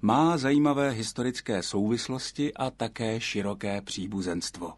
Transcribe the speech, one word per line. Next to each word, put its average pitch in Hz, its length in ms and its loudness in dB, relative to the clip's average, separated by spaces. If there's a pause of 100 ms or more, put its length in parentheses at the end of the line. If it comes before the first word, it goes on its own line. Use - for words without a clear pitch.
má 151 360 4
zajímavé 143 540 4
historické 113 720 -2
souvislosti 120 880 -2
a 131 180 -4
také 113 480 -2
široké 101 640 -2
příbuzenstvo. 90 960 -6